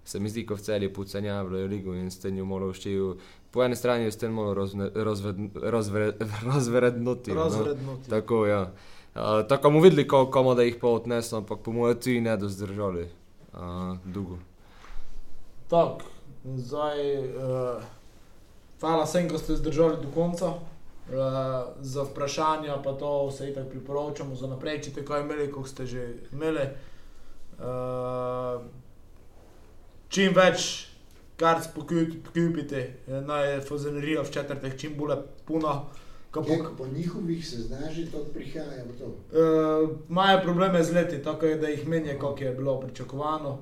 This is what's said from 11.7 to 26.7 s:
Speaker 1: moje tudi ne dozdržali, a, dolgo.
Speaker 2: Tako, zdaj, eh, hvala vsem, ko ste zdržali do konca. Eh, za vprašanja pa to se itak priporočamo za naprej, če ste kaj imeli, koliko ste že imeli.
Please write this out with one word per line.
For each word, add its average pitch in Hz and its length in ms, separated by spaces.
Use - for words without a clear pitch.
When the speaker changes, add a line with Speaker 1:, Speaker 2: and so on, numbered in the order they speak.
Speaker 1:
moje 120 240
tudi 120 240
ne 113 160
dozdržali, 98 720
a, 90 520
dolgo. 90 360
Speaker 2:
Tako, 165 360
zdaj, 143 520
eh, 127 680
hvala 160 280
vsem, 170 240
ko 156 100
ste 156 160
zdržali 151 420
do 135 140
konca. 175 380
Eh, - 640
za 135 260
vprašanja 147 760
pa 135 140
to 143 200
se 135 180
itak 135 220
priporočamo 139 680
za 123 120
naprej, 143 340
če 135 100
ste 135 140
kaj 147 180
imeli, 147 240
koliko 139 220
ste - 180
že 123 160
imeli. 151 360